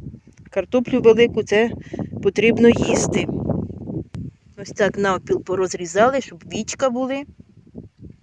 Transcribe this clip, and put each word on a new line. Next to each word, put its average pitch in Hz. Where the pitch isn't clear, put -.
Картоплю 240
велику — 226
це 214
потрібно 233
їсти. 220
Ось 196
так 196
навпіл 190
порозрізали, 190
щоб 165
вічка 220
були. 262